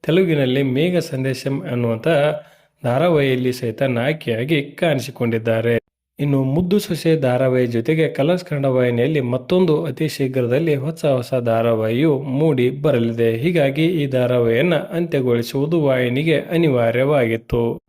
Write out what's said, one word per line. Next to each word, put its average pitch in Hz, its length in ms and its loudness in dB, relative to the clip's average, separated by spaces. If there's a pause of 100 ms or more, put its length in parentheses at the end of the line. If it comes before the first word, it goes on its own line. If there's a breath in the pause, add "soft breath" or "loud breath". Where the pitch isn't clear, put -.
ತೆಲುಗಿನಲ್ಲಿ 151 680 2
ಮೇಘ 165 320 0
ಸಂದೇಶಂ 135 540 -4 (120)
ಅನ್ನುವಂಥ 120 380 -2 (760 loud breath)
ಧಾರಾವಾಹಿಯಲ್ಲಿ 131 760 0
ಸಹಿತ 113 220 -4 (160)
ನಾಯಕಿಯಾಗಿ 139 640 -2 (120)
ಕಾಣಿಸಿಕೊಂಡಿದ್ದಾರೆ. 117 1000 0 (440)
ಇನ್ನು 139 260 0
ಮುದ್ದು 175 340 0
ಸೊಸೆ 165 420 0
ಧಾರಾವಾಹಿ 127 460 2
ಜೊತೆಗೆ 117 420 0
ಕಲರ್ಸ್ 175 360 0
ಕನ್ನಡ 139 220 -4
ವಾಹಿನಿಯಲ್ಲಿ 127 540 2
ಮತ್ತೊಂದು 147 540 0 (100)
ಅತಿ 156 240 -4
ಶೀಘ್ರದಲ್ಲಿ 131 640 0
ಹೊಸ 143 300 -6
ಹೊಸ 131 280 0 (120)
ಧಾರಾವಾಹಿಯು 117 680 2 (200)
ಮೂಡಿ 135 360 2 (140)
ಬರಲಿದೆ. 117 560 0
ಹೀಗಾಗಿ 151 500 0 (140)
ಈ 143 60 0
ಧಾರಾವಾಹಿಯನ್ನ 123 720 2 (160)
ಅಂತ್ಯಗೊಳಿಸುವುದು 143 880 0
ವಾಹಿನಿಗೆ 135 560 0 (140)
ಅನಿವಾರ್ಯವಾಗಿತ್ತು. 127 1120 0 (260)